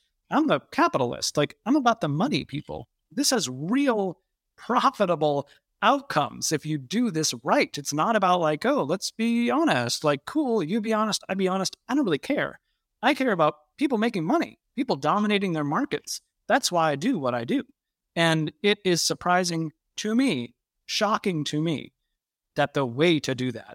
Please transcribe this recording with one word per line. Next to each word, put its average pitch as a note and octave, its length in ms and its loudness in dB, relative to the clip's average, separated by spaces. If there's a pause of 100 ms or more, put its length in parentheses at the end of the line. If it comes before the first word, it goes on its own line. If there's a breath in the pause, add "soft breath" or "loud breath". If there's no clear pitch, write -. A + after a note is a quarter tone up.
(300)
I'm D4 160 2
the D#3+ 140 2 (100)
capitalist. C#3 640 -2
Like, D3 200 0 (100)
I'm A#3+ 80 2
about A#3+ 280 2
the E3 60 0
money, D#3+ 360 0
people. - 420 -10 (240)
This B3 200 -2
has G3 180 0
real G3 720 -2 (360)
profitable F3 920 0 (340 soft breath)
outcomes D3+ 680 0
if D3+ 120 -2
you D#3 140 -4
do G#3 320 -2
this D#3 320 -2
right. F#3+ 340 0
It's C#3+ 160 -8
not E3 220 0
about, F3+ 260 2
like, D#3 240 0
"Oh, A#3+ 200 2
let's D#3+ 260 -4
be A#3 400 0
honest." A#3+ 540 0
Like, D3 220 0
"Cool, A#3+ 360 0
you F#3 180 -2
be A3 120 -2
honest, G#3+ 360 0
I G3 60 -4
be F#3+ 140 2
honest." F#3+ 280 -2 (120)
I A#3+ 80 -2
don't D4 80 2
really D#3+ 140 2
care. - 420 -4 (420)
I C4+ 120 2
care C4 180 0
about D#3+ 240 2 (220)
people C4+ 200 0
making G#3 260 0
money, C4+ 360 -2 (160)
people A3 180 -2
dominating F#3+ 600 0
their D3+ 100 -2
markets. D3+ 560 -4 (260)
That's C4 240 0
why D#3+ 220 2
I C#3+ 40 0
do G3 220 -2
what B2+ 160 0
I A#2+ 100 -4
do. G#3+ 200 -2 (500)
And D#3+ 380 2 (100)
it G3+ 220 2
is F3 180 2
surprising F3 720 0 (240)
to G#3+ 180 -2
me, G3 400 0 (320)
shocking G3+ 600 0
to D3+ 140 -2
me, D#3+ 320 -4 (640)
that C#3+ 200 0
the C#3 120 0
way D3 320 2
to C3 160 -4
do B2+ 160 -4
that A2 240 -12